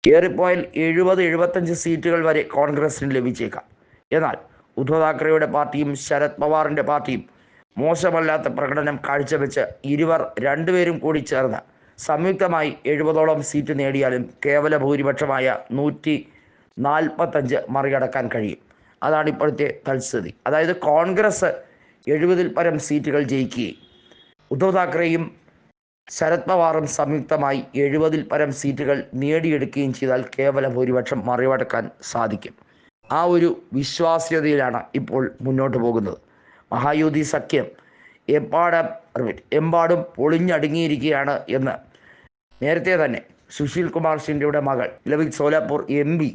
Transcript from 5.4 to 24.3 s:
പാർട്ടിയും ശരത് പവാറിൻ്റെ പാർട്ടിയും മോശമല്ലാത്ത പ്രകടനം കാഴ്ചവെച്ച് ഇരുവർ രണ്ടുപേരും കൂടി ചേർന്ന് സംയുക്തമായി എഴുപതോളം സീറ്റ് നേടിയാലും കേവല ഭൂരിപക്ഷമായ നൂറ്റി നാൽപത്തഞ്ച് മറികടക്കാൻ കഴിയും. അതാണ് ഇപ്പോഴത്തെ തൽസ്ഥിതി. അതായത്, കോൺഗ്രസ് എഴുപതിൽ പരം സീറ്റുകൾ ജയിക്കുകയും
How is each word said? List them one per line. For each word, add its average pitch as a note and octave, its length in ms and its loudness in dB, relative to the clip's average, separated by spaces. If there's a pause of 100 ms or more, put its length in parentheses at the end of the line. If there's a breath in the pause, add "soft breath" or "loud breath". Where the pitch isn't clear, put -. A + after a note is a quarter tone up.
പാർട്ടിയും D3 340 0 (140)
ശരത് D3 380 0
പവാറിൻ്റെ D3+ 480 0
പാർട്ടിയും C#3+ 340 -2 (580 soft breath)
മോശമല്ലാത്ത D#3+ 680 0 (100)
പ്രകടനം C#3+ 400 -2 (100)
കാഴ്ചവെച്ച് C#3 560 0 (300)
ഇരുവർ D#3+ 280 2 (240)
രണ്ടുപേരും E3 580 0
കൂടി D#3 180 0 (100)
ചേർന്ന് C3 280 0 (460 soft breath)
സംയുക്തമായി E3+ 680 0 (200)
എഴുപതോളം D#3 580 2
സീറ്റ് D3 300 -2
നേടിയാലും C3+ 440 0 (220)
കേവല D3 380 2
ഭൂരിപക്ഷമായ C3+ 760 0 (220)
നൂറ്റി D3 360 0 (640 soft breath)
നാൽപത്തഞ്ച് D3+ 840 0 (160)
മറികടക്കാൻ C3+ 600 0
കഴിയും. G#2+ 260 -4 (460 soft breath)
അതാണ് D#3 260 2
ഇപ്പോഴത്തെ C#3+ 340 0 (220)
തൽസ്ഥിതി. B2+ 420 -4 (160)
അതായത്, D#3+ 260 0 (140)
കോൺഗ്രസ് F3+ 640 2 (640 soft breath)
എഴുപതിൽ F3 340 2 (100)
പരം E3 280 2
സീറ്റുകൾ D3 360 0 (100)
ജയിക്കുകയും B2 440 -2 (760 soft breath)